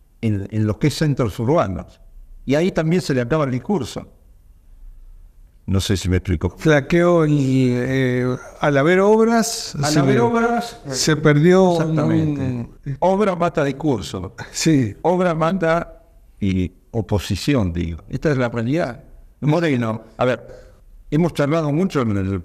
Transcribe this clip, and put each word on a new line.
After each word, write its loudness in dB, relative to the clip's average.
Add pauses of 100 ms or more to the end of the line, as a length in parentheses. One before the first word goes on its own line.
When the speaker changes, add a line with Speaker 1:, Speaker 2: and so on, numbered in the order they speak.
(200)
Speaker 1:
en, -2
en 0
los 0
que 0
es 2
centros -2
urbanos. -2 (460)
Y 0
ahí 2
también 0
se -2
le 0
acaba 0
el -2
discurso. -4 (1600)
No 0
sé 0
si -4
me 2
explico. -2
Speaker 2:
Flaqueó 2
el, 2
eh, 0 (240)
al 2
haber 4
obras, 2
Speaker 1:
Al -4
Speaker 2:
se 2
Speaker 1:
haber 4
Speaker 2:
le-, 4
Speaker 1:
obras, 0
Speaker 2:
se 0
perdió 6
Speaker 1:
exactamente. 0
Speaker 2:
un -6
Speaker 1:
Obra 2
mata 0
discurso. -4 (180)
Speaker 2:
Sí. 2
Speaker 1:
Obra 2
mata -2 (340)
y 0 (220)
oposición, -2
digo. -6
Esta -2
es 0
la 0
realidad. -4 (380)
Moreno, 0 (140)
a -2
ver, -2 (640)
hemos 0
charlado 0
mucho 0
en 0
el, -2